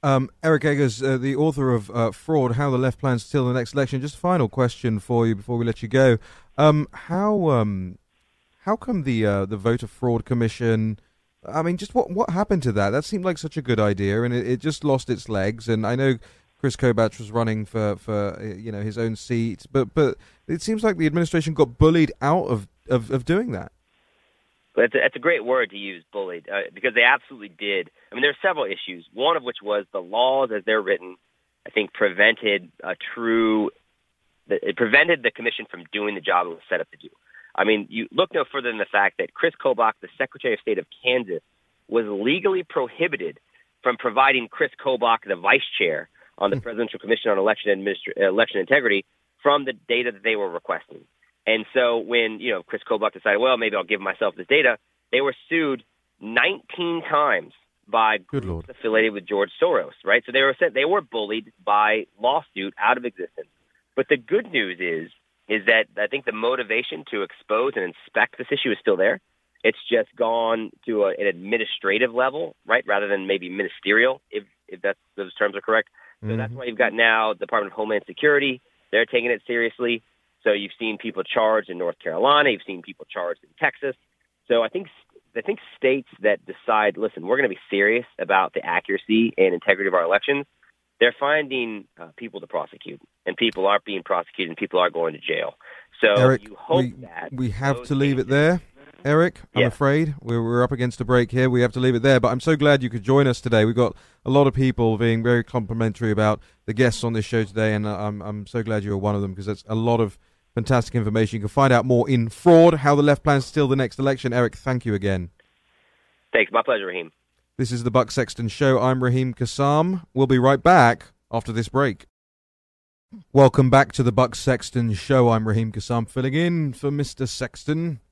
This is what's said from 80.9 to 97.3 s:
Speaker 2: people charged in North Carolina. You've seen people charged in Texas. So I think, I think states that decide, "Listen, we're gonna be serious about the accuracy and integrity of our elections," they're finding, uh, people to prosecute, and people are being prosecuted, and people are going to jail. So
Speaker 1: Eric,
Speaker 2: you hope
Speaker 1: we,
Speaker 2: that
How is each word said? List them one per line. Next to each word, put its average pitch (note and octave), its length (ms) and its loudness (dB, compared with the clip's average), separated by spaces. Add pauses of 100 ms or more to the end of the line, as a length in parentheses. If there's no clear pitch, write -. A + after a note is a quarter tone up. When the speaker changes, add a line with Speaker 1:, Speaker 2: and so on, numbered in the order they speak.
Speaker 2:
people G2 280 -8
charged A2 440 0
in F2+ 80 -10
North F2 220 -6
Carolina. C3+ 520 2
You've G2+ 140 -4
seen F#2 160 -12
people - 320 -20
charged F2 300 -8
in - 160 -20
Texas. C#3 380 -4 (500)
So A#2 160 2
I A2 60 0
think, F#3 180 -8 (500)
I A#2 40 -6
think G3+ 180 -6 (180)
states C3 320 0 (140)
that G#2 240 2
decide, G#2+ 500 0
"Listen, G2 300 -6
we're A2+ 100 0
gonna C3+ 120 2
be F#2 100 -6 (100)
serious G#2+ 380 2 (140)
about F#2+ 340 0
the - 100 -6
accuracy G2 720 0
and F#2+ 160 4
integrity F#2+ 360 0
of F2+ 60 -2
our F2 100 2
elections," C#3 420 0 (540)
they're A#2+ 180 2
finding, C3 720 -4 (120)
uh, E2 160 -18
people G2+ 240 -14
to E2 60 -18
prosecute, - 540 -10 (260)
and F#2 100 -6
people G2+ 300 0
are G2+ 180 2
being F#2+ 200 -8
prosecuted, F2 460 -4
and E2 60 -10
people F#2 220 -2
are F2+ 100 4
going E2 260 -4
to D2+ 40 -16
jail. D#2 400 -6 (420)
So G#2+ 140 4
Speaker 1:
Eric, B2 300 4
Speaker 2:
you G#2 100 -20
hope C3+ 300 0
Speaker 1:
we, A#2+ 80 -6
Speaker 2:
that F2 400 -14